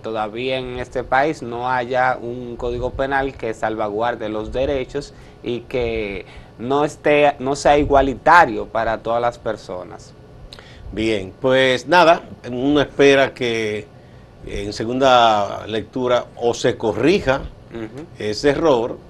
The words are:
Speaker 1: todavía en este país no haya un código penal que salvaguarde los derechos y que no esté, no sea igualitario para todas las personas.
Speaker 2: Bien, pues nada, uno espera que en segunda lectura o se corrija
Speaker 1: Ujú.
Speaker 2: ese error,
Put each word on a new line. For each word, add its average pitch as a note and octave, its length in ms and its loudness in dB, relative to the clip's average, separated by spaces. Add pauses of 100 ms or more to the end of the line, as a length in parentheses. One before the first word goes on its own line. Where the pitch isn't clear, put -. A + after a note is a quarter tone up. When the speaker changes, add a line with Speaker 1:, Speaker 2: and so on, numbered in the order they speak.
Speaker 1:
todavía A2+ 560 -6
en B2 200 -8
este B2+ 260 -8
país D3 360 0
no A#2+ 300 -6
haya B2+ 500 0
un A#2+ 360 -10
código B2 340 -6
penal C3+ 420 -4
que A2+ 220 -8
salvaguarde A2 720 -4
los G#2+ 240 -6
derechos C#3 640 -6 (280)
y A#2+ 180 -6
que A2+ 680 -6 (320)
no C#3 260 0
esté, D3 540 2
no B2+ 180 -4
sea D3 220 4
igualitario C#3 880 4
para A2 320 -2
todas A#2 240 -2
las A#2+ 160 -2
personas. F2+ 760 -10 (800)
Speaker 2:
Bien, G2+ 480 -2
pues C3 480 2
nada, E3+ 340 6 (240)
uno C3+ 360 0
espera C3+ 500 4
que A2+ 540 -4 (600)
en G#2 280 -8
segunda A#2 920 2
lectura A#2+ 600 -2 (100)
o A#2+ 160 0
se A#2+ 240 0
corrija C3 640 0 (300)
Speaker 1:
Ujú. A#2 340 -12 (140)
Speaker 2:
ese A2+ 320 0
error, C#3 480 2 (120)